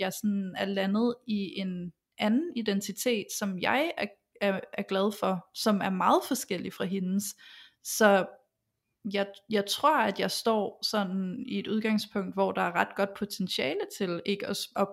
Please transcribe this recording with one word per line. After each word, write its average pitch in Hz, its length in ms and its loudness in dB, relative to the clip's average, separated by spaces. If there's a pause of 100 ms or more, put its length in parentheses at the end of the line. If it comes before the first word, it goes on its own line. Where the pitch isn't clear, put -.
jeg 190 120 0
sådan 196 460 -2
er 196 80 0
landet 202 480 0 (120)
i 202 300 -2
en 180 360 -6 (280)
anden 240 360 2
identitet, 208 680 -2 (140)
som 196 200 -4
jeg 254 400 2
er, - 80 -2 (340)
er, 196 200 2 (120)
er - 100 -4
glad 196 380 2
for, 185 340 0
som 208 260 2
er 175 100 0
meget 190 380 4
forskellig - 440 -4
fra - 120 -4
hendes. 190 400 0 (600)
Så 202 420 6 (840)
jeg, 196 140 0 (240)
jeg 202 160 2
tror, 294 320 4
at 214 220 2
jeg 190 100 0
står 214 520 0
sådan 190 640 -2
i 202 120 -4
et 190 100 -4
udgangspunkt, 214 640 0
hvor 190 180 2
der 190 100 0
er 180 140 0
ret 196 200 0
godt 196 220 0
potentiale 214 640 -2 (180)
til 175 280 -2
ikke 202 200 -2
at 202 100 -2
s-, - 200 -8
at 196 160 2